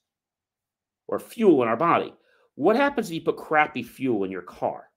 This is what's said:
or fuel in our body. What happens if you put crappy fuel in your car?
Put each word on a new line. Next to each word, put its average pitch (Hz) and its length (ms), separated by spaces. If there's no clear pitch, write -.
or 101 120
fuel 180 440
in 117 60
our 113 80
body. 127 380
What 185 220
happens 277 320
if 165 60
you 160 60
put 156 160
crappy 151 460
fuel 123 420
in 95 60
your 92 120
car? - 540